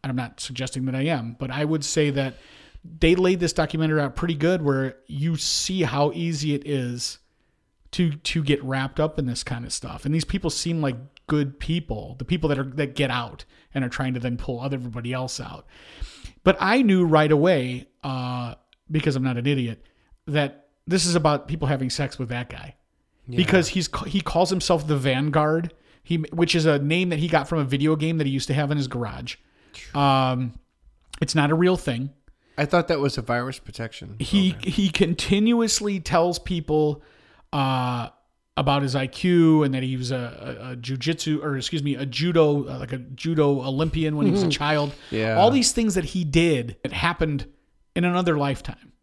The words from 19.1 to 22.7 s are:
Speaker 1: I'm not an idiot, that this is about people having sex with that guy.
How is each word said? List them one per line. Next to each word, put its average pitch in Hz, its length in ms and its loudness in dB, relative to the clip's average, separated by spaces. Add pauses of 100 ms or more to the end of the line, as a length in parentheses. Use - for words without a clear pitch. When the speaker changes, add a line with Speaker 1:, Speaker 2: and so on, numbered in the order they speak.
Speaker 1:
I'm 131 80 0
not 127 120 0
an 120 100 -2
idiot, 127 380 0 (420)
that 143 400 -2 (200)
this 170 180 2
is 175 120 2
about 147 320 2
people 156 200 -2
having 131 220 -2
sex - 280 -4
with 123 120 -6
that 120 180 -6
guy. - 280 -16 (500)